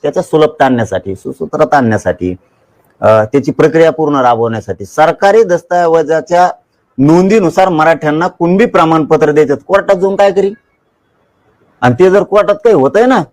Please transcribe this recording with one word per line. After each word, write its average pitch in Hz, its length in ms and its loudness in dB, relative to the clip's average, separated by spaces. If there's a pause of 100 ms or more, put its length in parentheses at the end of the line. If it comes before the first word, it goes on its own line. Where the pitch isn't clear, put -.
त्याचा 147 180 -4
सुलभता 151 440 -2
आणण्यासाठी, 104 500 -4
सुसूत्रता - 600 -4
आणण्यासाठी, 98 580 -4 (640)
अ, 110 220 2
त्याची 135 280 -2
प्रक्रिया 156 400 2
पूर्ण 147 240 -4
राबवण्यासाठी. 113 720 -4
सरकारी 196 580 0
दस्तऐवजाच्या 165 1080 0 (460)
नोंदीनुसार 185 720 2
मराठ्यांना 156 580 0
कुणबी 180 380 0
प्रमाणपत्र 160 680 0
देतात, 143 260 0 (100)
कोर्टात 196 280 0
जाऊन 190 200 -2
काय 202 160 2
करी? 196 220 -2 (1300)
आणि 120 180 0
ते 185 100 4
जर 196 140 2
कोर्टात 202 320 0
काही 220 200 2
होतंय 143 300 2
ना 247 280 0